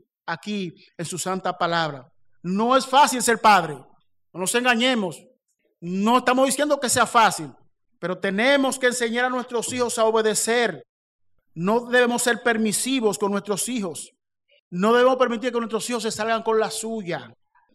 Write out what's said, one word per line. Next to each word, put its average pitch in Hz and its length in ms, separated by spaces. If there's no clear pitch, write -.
aquí 180 460
en 170 100
su 175 120
santa 185 400
palabra. 165 480
No 220 320
es 262 100
fácil 254 360
ser 226 180
padre, 175 340
no - 680
nos 185 140
engañemos. 240 680
No 202 340
estamos 254 280
diciendo 285 320
que 247 100
sea 233 180
fácil, 185 460
pero 180 220
tenemos 254 580
que 262 80
enseñar 240 380
a 254 40
nuestros 247 440
hijos 240 260
a 226 60
obedecer. 220 800
No 220 320
debemos 240 360
ser 240 180
permisivos 220 800
con 202 140
nuestros 202 360
hijos. 196 440
No 190 220
debemos 247 240
permitir 247 340
que 233 80
nuestros 226 320
hijos 233 140
se 220 80
salgan 220 320
con 220 160
la 214 100
suya. 170 640